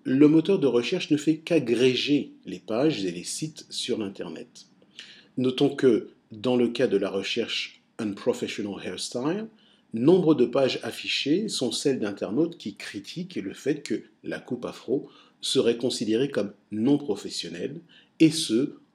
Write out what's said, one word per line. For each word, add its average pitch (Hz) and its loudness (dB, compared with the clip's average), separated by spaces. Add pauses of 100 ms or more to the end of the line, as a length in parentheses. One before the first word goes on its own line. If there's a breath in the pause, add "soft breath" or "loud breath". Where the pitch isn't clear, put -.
le 139 6
moteur 160 4
de 143 2
recherche 120 0
ne 151 4
fait 156 0
qu'agréger 127 2 (120)
les 120 -10
pages 123 0
et 87 -2
les 85 -10
sites - -8
sur - -4
l'Internet. 90 -10 (720 loud breath)
Notons 131 2
que, 123 4 (220)
dans 123 0
le 120 4
cas 127 0
de 101 2
la 95 0
recherche - -4 (180)
Unprofessional 104 -4
Hairstyle, 135 -4 (460 soft breath)
nombre 151 6
de 123 4
pages 127 2
affichées 151 -2
sont 123 -2
celles 131 0
d'internautes 107 -2
qui - -10
critiquent - -12
le 95 -8
fait - -4
que - -6 (200)
la 80 -8
coupe - -8
afro - -6 (300 loud breath)
serait 117 2
considérée 120 0
comme 101 -4 (180)
non 120 2
professionnelle, 90 -8 (400 soft breath)
et 160 8
ce, - -2 (160)